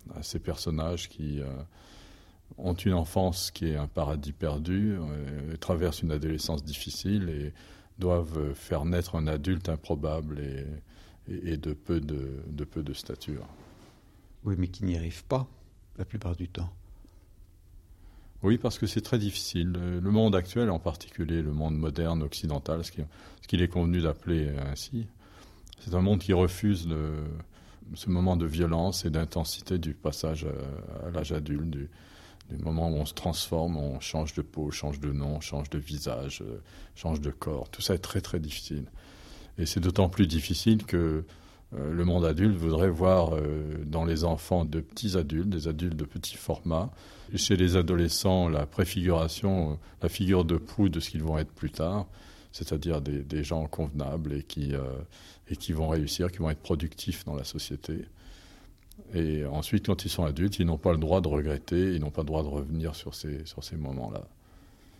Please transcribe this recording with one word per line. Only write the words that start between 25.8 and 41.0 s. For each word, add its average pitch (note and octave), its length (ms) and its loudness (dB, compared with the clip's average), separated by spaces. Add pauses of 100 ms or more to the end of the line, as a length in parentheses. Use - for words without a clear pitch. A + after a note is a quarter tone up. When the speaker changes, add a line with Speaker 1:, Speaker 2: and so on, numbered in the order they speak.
Speaker 1:
c'est F2+ 140 -2
un F2+ 80 6
monde G2 160 6
qui F#2+ 160 4
refuse F2+ 520 4
le, D#2 380 -2 (680)
ce - 160 -4
moment F2+ 260 6
de E2+ 80 4
violence E2 640 2
et - 40 2
d'intensité E2 680 -2
du D#2+ 160 -2
passage D#2+ 500 -2
à, C#2 640 -8
à F2 40 -6
l'âge D#2 220 -4
adulte, D2+ 380 -2
du, C#2 180 -6 (600)
du C#2+ 120 -8
moment D#2+ 280 0
où D#2 60 0
on D2 100 0
se - 80 -8
transforme, E2 640 -2
on C#2+ 200 -2
change D#2 360 -4
de D#2 80 -2
peau, D2 280 -6
change C#2+ 300 -4
de C#2+ 100 -2
nom, C#2+ 300 -2
change D2 300 -6
de D#2 80 -4
visage, - 640 -6
euh, - 180 -10 (340)
change D#2 280 -2
de C#2+ 80 -2
corps. C#2 400 -6
Tout - 100 -12
ça - 140 2
est E2+ 40 2
très, - 220 -4
très - 200 -2
difficile. D2 500 -6 (640)
Et E2+ 80 -2
c'est F2 160 0
d'autant F#2 300 4
plus G2 160 6
difficile F2+ 580 4
que, D#2+ 400 0 (500)